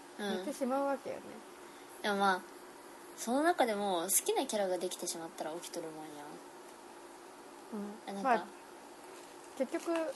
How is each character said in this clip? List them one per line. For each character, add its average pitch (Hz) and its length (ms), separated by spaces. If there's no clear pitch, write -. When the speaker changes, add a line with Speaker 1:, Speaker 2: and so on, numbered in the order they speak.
Speaker 1:
う 208 60
ん。 196 140
Speaker 2:
寝 185 80
て 285 80
し 277 100
ま 262 160
う 277 60
わ 277 100
け - 140
よ - 60
ね。 - 60
Speaker 1:
で 214 60
も 202 80
ま 196 200
あ、 190 60
そ - 140
の 247 100
中 330 240
で 220 80
も 196 300
好 190 40
き 403 100
な 339 120
キ 226 100
ャ 208 40
ラ 196 80
が 185 100
で 185 100
き - 80
て 180 100
し 170 120
ま 165 80
っ - 100
た 170 80
ら 156 80
起 170 160
き - 20
と 170 120
る 160 60
も 156 140
ん 156 40
や。 151 60
Speaker 2:
う - 20
ん。 202 160
Speaker 1:
あ、 202 40
な 196 60
ん - 20
か。 277 80
Speaker 2:
ま 233 60
あ、 - 100
結 262 160
局 339 180